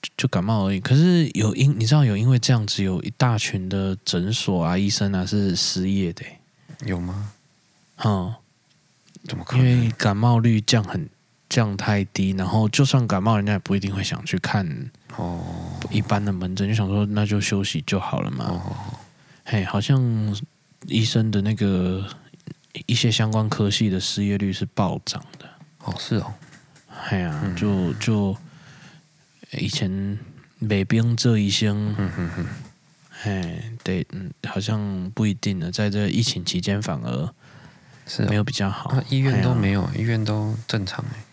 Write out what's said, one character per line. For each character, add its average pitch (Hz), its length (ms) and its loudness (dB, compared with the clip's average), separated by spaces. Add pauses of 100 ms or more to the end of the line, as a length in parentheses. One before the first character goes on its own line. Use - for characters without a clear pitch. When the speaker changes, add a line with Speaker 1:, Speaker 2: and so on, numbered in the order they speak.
Speaker 1:
就， - 160 -10
就 131 100 0
感 90 160 0
冒 104 220 2
而 98 80 0
已。 95 40 -2
可 113 160 2
是 170 360 6
有 104 240 0
因， 139 240 4
你 113 80 0
知 131 80 4
道 147 100 6
有 107 100 2
因 113 140 2
为 131 100 6
这 127 140 2
样 110 140 2
子 - 180 -2
有 92 160 0
一 107 160 -6
大 120 220 2
群 92 320 -4
的 98 340 0
诊 90 260 0
所 95 320 0
啊、 87 140 2
医 101 140 2
生 101 240 0
啊 92 100 0
是 98 320 0
失 92 320 0
业 95 240 0
的 - 140 -12
欸。 - 120 -20 (460)
Speaker 2:
有 95 160 -2
吗？ 98 320 -6 (720)
Speaker 1:
嗯。 101 300 2 (920)
Speaker 2:
怎 - 120 -6
么 87 40 -10
可 - 140 -4
能？ 127 100 6
Speaker 1:
因 123 140 6
为 113 120 2
感 101 220 0
冒 117 240 4
率 113 220 4
降 107 240 2
很， 85 240 -6 (400)
降 107 260 2
太 101 300 0
低， 95 280 0
然 95 140 -2
后 107 220 2
就 139 160 4
算 127 240 4
感 95 140 2
冒， 110 140 4
人 101 100 2
家 104 60 2
也 98 60 2
不 98 160 -2
一 98 60 2
定 98 140 -4
会 98 100 -2
想 - 220 -4
去 92 120 -2
看 80 520 -4 (280)
Speaker 2:
哦。 87 260 -6 (460)
Speaker 1:
一 110 100 0
般 104 240 0
的 104 80 0
门 92 240 -4
诊， 98 120 0
就 107 60 2
想 104 140 0
说 104 180 2
那 104 200 2
就 104 140 2
休 98 220 0
息 80 240 -4
就 95 140 0
好 - 200 -4
了 50 100 -4
嘛。 62 160 -6
Speaker 2:
哦。 - 300 -4 (680)
Speaker 1:
嘿， 101 200 0
好 101 160 -2
像 135 200 4 (840)
医 110 180 0
生 110 260 2
的 101 120 2
那 107 120 2
个， 95 520 0 (800)
一 120 80 2
些 117 160 2
相 110 200 2
关 110 180 2
科 104 220 2
系 107 180 2
的 92 120 0
失 - 240 -2
业 101 140 0
率 98 140 0
是 98 220 -4
暴 92 300 0
涨 - 180 -8 (160)
的。 - 80 -20 (380)
Speaker 2:
哦， - 140 -8
是 - 180 -2
哦。 101 160 -4 (560)
Speaker 1:
嘿 - 340 -4
啊， 78 220 -4
Speaker 2:
嗯。 92 100 -2
Speaker 1:
就， 92 400 0
就 104 420 2 (1160)
以 - 160 -4
前 98 500 -2 (400)
美 104 260 0
兵 113 320 2
这 113 220 4
一 104 100 2
生， 104 480 0
Speaker 2:
嗯 98 140 -2
哼 87 200 -4
哼。 85 160 -4 (760)
Speaker 1:
嘿， 87 420 -4 (200)
得， 92 280 -2
嗯， 190 200 -8 (160)
好 - 140 -4
像 101 540 -2
不 107 120 0
一 101 80 2
定 98 240 -4
了， 85 140 -4
在 104 180 -2
这 101 180 0
疫 120 140 2
情 92 220 -2
期 90 160 -2
间 101 200 -2
反 82 220 -4
而 65 260 -4 (800)
Speaker 2:
是 - 160 -4
哦。 - 60 2
Speaker 1:
没 104 80 2
有 104 80 2
比 135 80 -4
较 98 180 0
好。 - 200 -6
Speaker 2:
啊， 135 180 2
医 135 100 2
院 131 240 4
都 123 120 4
没 101 180 4
有， 98 100 2
Speaker 1:
嘿 90 60 -2
啊。 - 80 -4
Speaker 2:
医 110 60 -2
院 113 220 0
都 107 300 -2 (120)
正 101 180 -2
常 - 200 -8
欸。 110 280 -10